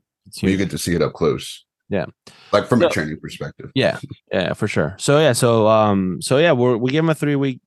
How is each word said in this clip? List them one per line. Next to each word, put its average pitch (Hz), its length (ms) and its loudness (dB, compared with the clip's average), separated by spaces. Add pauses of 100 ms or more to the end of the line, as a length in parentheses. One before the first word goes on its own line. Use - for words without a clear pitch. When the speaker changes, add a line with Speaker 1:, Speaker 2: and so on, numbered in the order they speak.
(260)
Speaker 1:
It's - 140 -18
Speaker 2:
But 101 100 0
you 95 60 0
Speaker 1:
huge. 95 120 -2
Speaker 2:
get - 40 -10
to 76 60 -8
see 87 160 -4
it 82 80 0
up 69 120 -2
close. - 500 -4 (240)
Speaker 1:
Yeah. 98 180 -4 (460)
Speaker 2:
Like, 101 140 2
from 120 140 2
Speaker 1:
So, 170 80 4
Speaker 2:
a - 20 0
training 78 300 -4
perspective. - 560 -14
Speaker 1:
Yeah. 117 220 0 (340)
Yeah, 92 220 -2
for 110 120 -4
sure. 82 320 -2
So, 143 220 2
yeah. 143 120 4
So, 113 360 2
um, 101 520 2
so 127 180 0
yeah, 170 140 4
we're, 123 240 2
we 127 140 -2
gave 147 80 0
'em 165 120 2
a 151 40 0
three 147 220 -2
week, 135 300 -4